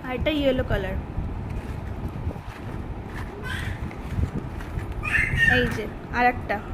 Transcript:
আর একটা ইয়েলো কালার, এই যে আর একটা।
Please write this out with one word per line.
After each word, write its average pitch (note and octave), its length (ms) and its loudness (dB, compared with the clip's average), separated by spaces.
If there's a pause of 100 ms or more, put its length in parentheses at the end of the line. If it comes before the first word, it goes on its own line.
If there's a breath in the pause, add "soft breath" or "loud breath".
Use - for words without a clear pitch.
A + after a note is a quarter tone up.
আর B3+ 120 -2
একটা D4 160 2
ইয়েলো C4+ 320 4
কালার, G3 320 0 (4000)
এই B3 120 6
যে G#3+ 200 -2 (260)
আর A#3+ 120 4
একটা। A3+ 340 2 (140)